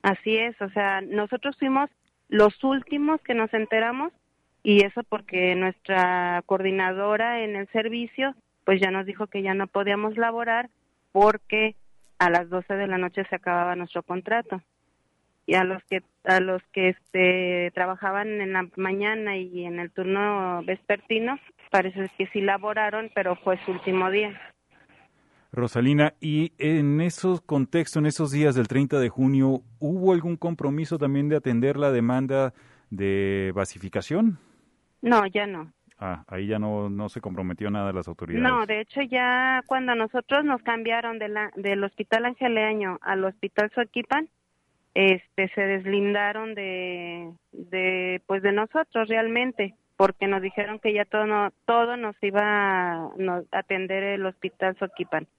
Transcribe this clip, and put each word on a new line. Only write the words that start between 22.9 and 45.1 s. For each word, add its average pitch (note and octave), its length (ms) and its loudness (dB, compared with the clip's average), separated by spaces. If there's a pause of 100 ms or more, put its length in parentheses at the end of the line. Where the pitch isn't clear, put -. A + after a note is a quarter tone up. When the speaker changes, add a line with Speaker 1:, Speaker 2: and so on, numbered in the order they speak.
Speaker 1:
pero F#3 220 0
fue F#3 280 0
su F#3+ 60 -4
último F#3 400 0
día. G3+ 280 -2 (1120)
Speaker 2:
Rosalina, C3 680 2
y D#3 380 0
en D3+ 420 2
esos F3 400 -2
contextos, D3+ 560 0
en D3+ 80 2
esos D3+ 260 0
días D3 220 4
del B2 140 2
treinta C#3 320 2
de B2 100 2
junio, C3+ 520 2 (180)
¿hubo F#3 340 2
algún E3+ 220 0
compromiso D#3+ 640 -4
también C#3+ 300 0
de D3+ 80 2
atender C3+ 400 2
la C#3+ 140 2
demanda B2+ 600 2 (380)
de G2 640 0
basificación? G#2 840 0 (640)
Speaker 1:
No, A#3 240 4
ya G3+ 220 -2
no. D#3+ 240 -10 (260)
Speaker 2:
Ah, F2+ 300 -8
ahí G2 200 -6
ya G#2+ 120 -2
no, G#2 300 -2
no G2+ 200 -6
se - 120 -12
comprometió F#2 500 -6
nada G2+ 200 -2
las F#2 160 -6
autoridades. A3+ 400 -2
Speaker 1:
No, A#3+ 180 0
de G#3+ 160 -4
hecho C#4 200 -6
ya B3+ 640 0
cuando B3+ 300 0
nosotros B3+ 500 0
nos C4 160 0
cambiaron A3+ 560 -2
de G#3+ 100 -6
la, G#3 280 -4
del G3 280 -2
Hospital A3+ 420 -2
Angeleaño G#3+ 760 0
al F#3+ 240 0
Hospital G3+ 480 -2
Soquipan, B3 560 -2 (640)
este, F#3+ 560 2